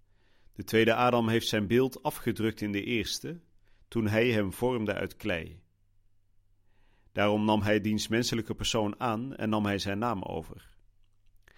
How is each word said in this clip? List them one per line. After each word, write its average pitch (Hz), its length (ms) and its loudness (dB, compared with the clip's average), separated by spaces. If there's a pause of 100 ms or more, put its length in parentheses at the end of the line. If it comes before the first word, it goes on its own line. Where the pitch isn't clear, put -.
(540)
De 101 100 -12
tweede 113 320 4
Adam 120 340 4
heeft 113 180 2
zijn 107 200 0
beeld 127 360 2
afgedrukt 110 580 -4
in 104 100 -4
de 101 120 -2
eerste, 117 580 -6 (460)
toen 113 200 -2
hij 113 240 4
hem 104 220 0
vormde 113 400 -2
uit 92 220 -6
klei. 82 460 -6 (1500)
Daarom 107 340 2
nam 107 160 4
hij 107 200 4
diens 107 260 -2
menselijke 113 480 -2
persoon 104 440 -2
aan 123 360 -4
en 110 140 -4
nam 107 160 2
hij 101 140 0
zijn 98 180 -4
naam 110 260 -2
over. - 540 -10 (800)